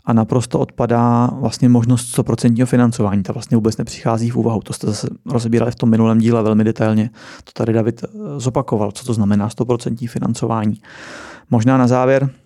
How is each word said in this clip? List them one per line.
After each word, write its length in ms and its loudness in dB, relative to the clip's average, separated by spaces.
A 80 -2
naprosto 460 0
odpadá 720 2
vlastně 360 0
možnost 400 2
stoprocentního 580 0
financování. 560 2
Ta 100 -6
vlastně 240 -2
vůbec 200 0
nepřichází 540 -4
v 60 -4
úvahu. 240 0
To 120 -10
jste 140 -8
zase 220 -4
rozebírali 460 0
v 20 -6
tom 160 0
minulém 280 4
díle 240 2
velmi 220 2
detailně. 460 0
To 80 -20
tady 200 -2
David, 320 -2
eh, 40 -8
zopakoval, 520 -2
co 120 -16
to 100 -2
znamená 340 0
stoprocentní 580 -4
financování. 720 -4
Možná 260 4
na 100 4
závěr 440 2